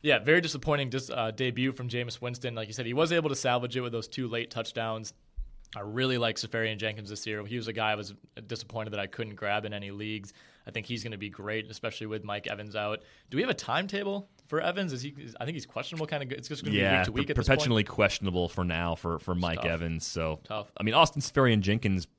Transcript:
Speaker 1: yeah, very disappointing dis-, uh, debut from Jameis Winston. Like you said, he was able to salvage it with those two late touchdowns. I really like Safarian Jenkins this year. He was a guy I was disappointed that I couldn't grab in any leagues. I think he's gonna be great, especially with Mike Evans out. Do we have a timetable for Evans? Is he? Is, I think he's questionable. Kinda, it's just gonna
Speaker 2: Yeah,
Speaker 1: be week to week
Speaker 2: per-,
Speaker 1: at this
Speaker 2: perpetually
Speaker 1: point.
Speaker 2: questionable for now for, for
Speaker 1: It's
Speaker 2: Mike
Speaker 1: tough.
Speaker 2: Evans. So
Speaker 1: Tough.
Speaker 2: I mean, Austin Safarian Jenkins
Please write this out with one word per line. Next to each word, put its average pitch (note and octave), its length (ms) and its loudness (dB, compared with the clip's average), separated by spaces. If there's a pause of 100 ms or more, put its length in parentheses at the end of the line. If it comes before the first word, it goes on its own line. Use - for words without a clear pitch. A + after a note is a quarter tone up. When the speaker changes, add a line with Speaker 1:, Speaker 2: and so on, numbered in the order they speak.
Speaker 1:
yeah, C#3 160 6
very D#3 220 6
disappointing C#3+ 500 0
dis-, B2+ 180 -4
uh, A2+ 220 0
debut B2+ 400 0
from B2+ 180 -6
Jameis A#2+ 320 -4
Winston. B2 320 -6
Like A2 140 -6
you G#2+ 80 -10
said, B2 100 -6
he A#2 80 -2
was D#3+ 180 4
able E3 180 4
to C3+ 60 0
salvage B2 400 2
it C3 60 0
with A#2+ 100 -4
those A2+ 160 -4
two B2+ 200 -4
late A#2 240 -4
touchdowns. A2+ 600 -4 (640)
I A2 40 -8
really B2 400 0
like A2+ 160 2
Safarian A2 420 -2
Jenkins G#2+ 320 -4
this G#2 160 -8
year. G#2+ 200 -4
He A#2 120 -4
was A2 100 -4
a A2 60 -6
guy G#2+ 180 2
I G#2+ 40 2
was G2+ 180 -8 (320)
disappointed A2 460 -6
that G#2 80 -4
I G2 80 -2
couldn't G#2+ 280 -8
grab G#2 300 0
in G#2 80 -6
any G2+ 160 -8
leagues. G#2 440 -8 (340)
I - 40 -14
think A2 140 -6
he's A2+ 180 -6
gonna A2 140 -8
be G2+ 120 -6
great, G#2+ 400 -4
especially A2 380 -6
with G#2+ 160 -4
Mike G#2 220 -4
Evans G#2 300 -8
out. G#2 260 -2 (300)
Do B2+ 60 0
we E3+ 40 2
have B3+ 80 0
a G3 60 0
timetable G3 720 -2 (180)
for D#3 140 -2
Evans? F3 320 -2
Is B2 80 -6
he? C#3 160 -8
Is, B2 220 -14
I A#2+ 60 -6
think D#3+ 100 -4
he's E3+ 100 -8
questionable. D#3 400 -6
Kinda, C#3 300 -4
it's - 120 -12
just D3 160 -8
gonna G#2 140 0
Speaker 2:
Yeah, F#2+ 140 6
Speaker 1:
be F#2+ 60 6
week F#2 80 4
to - 60 -2
week A2 160 0
Speaker 2:
per-, - 40 -2
Speaker 1:
at - 60 2
this B2 100 2
Speaker 2:
perpetually B2+ 360 6
Speaker 1:
point. - 120 0
Speaker 2:
questionable F#2 540 4
for F#2 140 0
now E2+ 320 2
for, E2+ 240 -2
for F#2 140 -2
Speaker 1:
It's F2 80 2
Speaker 2:
Mike E2+ 200 2
Speaker 1:
tough. E2 100 0
Speaker 2:
Evans. E2 340 -2
So D#2+ 380 -2
Speaker 1:
Tough. G#2+ 340 -8
Speaker 2:
I - 60 -2
mean, A2 100 2
Austin D3+ 300 8
Safarian A#2+ 380 6
Jenkins G2 460 2 (120)